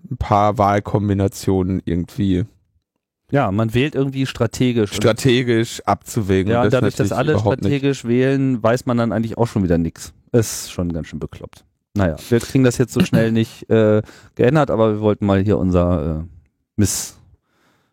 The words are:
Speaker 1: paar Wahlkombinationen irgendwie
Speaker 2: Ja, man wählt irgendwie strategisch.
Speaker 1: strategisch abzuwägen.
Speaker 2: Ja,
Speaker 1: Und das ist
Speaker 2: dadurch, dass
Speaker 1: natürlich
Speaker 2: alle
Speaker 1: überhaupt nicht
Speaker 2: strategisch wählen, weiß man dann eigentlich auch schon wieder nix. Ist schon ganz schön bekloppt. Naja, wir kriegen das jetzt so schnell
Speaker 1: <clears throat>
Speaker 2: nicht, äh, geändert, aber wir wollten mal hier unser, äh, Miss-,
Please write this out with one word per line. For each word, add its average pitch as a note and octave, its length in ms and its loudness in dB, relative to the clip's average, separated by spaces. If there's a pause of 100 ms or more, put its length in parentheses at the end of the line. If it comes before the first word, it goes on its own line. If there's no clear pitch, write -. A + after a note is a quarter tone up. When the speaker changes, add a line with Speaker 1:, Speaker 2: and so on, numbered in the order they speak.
(180)
Speaker 1:
paar G#2 380 2
Wahlkombinationen G2 1300 0
irgendwie F2+ 640 -2 (840)
Speaker 2:
Ja, C3 220 0
man A2 220 -2
wählt C#3 200 0
irgendwie C3+ 300 -2
strategisch. A#2 720 -2
Speaker 1:
strategisch A#2 920 0
abzuwägen. G2 680 -2
Speaker 2:
Ja, A#2 120 2
Speaker 1:
Und - 20 2
das B2+ 40 4
ist - 40 2
Speaker 2:
dadurch, B2 240 0
dass - 140 0
Speaker 1:
natürlich A2+ 80 -4
Speaker 2:
alle D3 140 0
Speaker 1:
überhaupt G#2+ 300 2
nicht D#3+ 120 0
Speaker 2:
strategisch C3+ 320 -2
wählen, C3 560 0
weiß A2+ 240 0
man B2 100 0
dann A#2 160 0
eigentlich A2+ 240 -2
auch A2+ 120 2
schon G2+ 160 0
wieder E2+ 120 2
nix. - 380 -4 (180)
Ist - 400 0
schon F2 220 -4
ganz D#2 140 -8
schön D#2 100 -12
bekloppt. - 480 -14 (300)
Naja, F2 200 0 (120)
wir A#2 100 2
kriegen C3 240 0
das B2 160 2
jetzt B2 140 0
so B2 120 0
schnell A2+ 280 0
Speaker 1:
<clears throat> - 0 -
Speaker 2:
nicht, - 380 -2
äh, G#2+ 320 4 (340)
geändert, C3+ 340 4
aber A2 220 2
wir G#2 80 -4
wollten G#2 260 0
mal G2 160 2
hier G2+ 160 2
unser, F2 600 0
äh, E2 40 -8 (520)
Miss-, - 400 -2 (760)